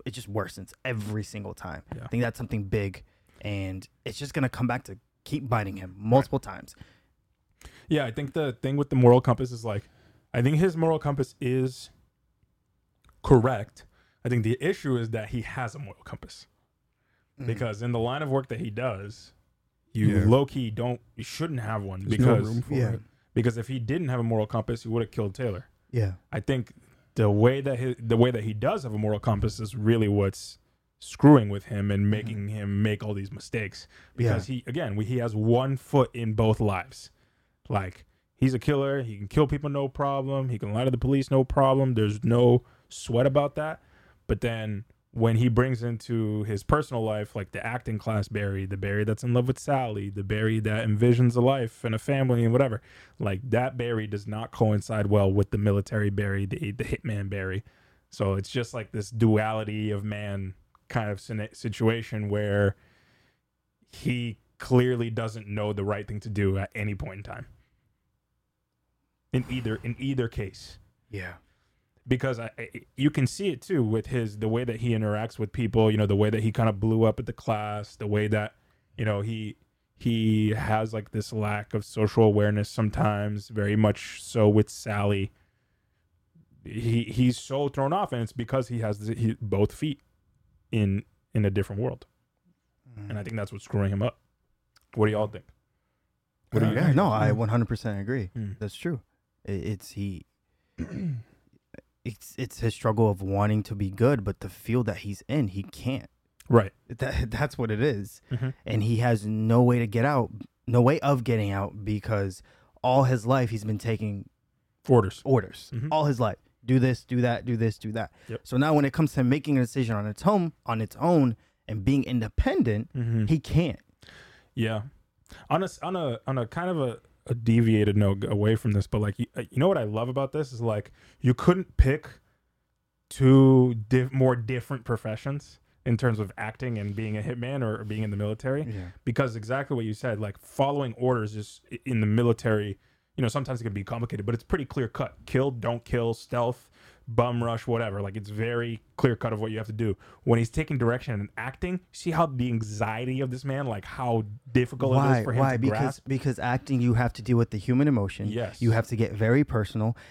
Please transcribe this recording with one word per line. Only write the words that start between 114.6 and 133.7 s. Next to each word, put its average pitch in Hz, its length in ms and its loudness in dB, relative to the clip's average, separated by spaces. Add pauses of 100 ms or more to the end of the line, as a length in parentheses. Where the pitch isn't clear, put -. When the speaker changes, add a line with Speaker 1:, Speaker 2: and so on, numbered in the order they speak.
Speaker 2:
Orders. 113 380 4
Speaker 1:
orders. - 480 0
Speaker 2:
Mm-hmm. 120 180 -6
Speaker 1:
All 156 140 2
his 131 140 2
life. 110 180 0 (260)
Do 127 160 4
this, 123 240 2
do 123 180 -2
that, 120 240 0
do 117 120 0
this, 113 220 0
do 107 140 -8
that. 117 180 -6 (160)
Speaker 2:
Yep. 113 160 -10
Speaker 1:
So 127 140 -4
now 151 180 4
when 143 100 6
it 135 80 0
comes 160 200 0
to 135 100 2
making 143 340 2
a 127 40 4
decision 117 340 -2
on 104 100 -4
its 107 160 -8
home, 180 320 2 (120)
on 113 160 -2
its - 160 -8
own 143 380 4 (320)
and 107 160 -6
being 131 200 2
independent, 117 920 0
Speaker 2:
Mm-hmm. 117 300 0
Speaker 1:
he 156 140 2
can't. 156 400 -2 (760)
Speaker 2:
Yeah. 110 300 -2 (640)
On 165 140 0
a - 20 -2
s-, - 160 -12
on 180 140 -6
a, 143 320 -4
on 135 100 -2
a 120 100 -2
kind 180 220 -6
of 170 100 -2
a, 123 200 -4 (280)
a 127 60 -4
deviated 113 640 4
note 98 240 4
g-, 113 60 -4
away 107 280 2
from 107 180 0
this, 98 120 2
but, 107 160 -2
like, 104 160 -2
y-, 120 80 -4 (100)
uh, 123 140 -6
you - 100 -8
know 156 80 4
what 190 120 4
I 117 40 -2
love 110 260 -2
about 135 220 -4
this 143 220 -6
is, 113 80 -10
like, 107 300 -2 (280)
you 123 140 4
couldn't 180 440 2
pick 139 300 4 (1040)
two 131 640 8 (140)